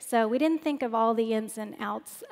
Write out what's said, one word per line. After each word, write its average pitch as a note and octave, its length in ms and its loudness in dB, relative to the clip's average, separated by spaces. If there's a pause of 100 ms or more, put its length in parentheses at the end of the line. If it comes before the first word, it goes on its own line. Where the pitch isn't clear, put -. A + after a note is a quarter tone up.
So A3+ 260 2
we A#3 120 2
didn't D#4 260 2
think C#4+ 180 -2
of A#3+ 100 -2
all A3+ 220 4
the A3+ 200 2
ins A3 220 -2
and G#3+ 220 -10
outs - 540 -8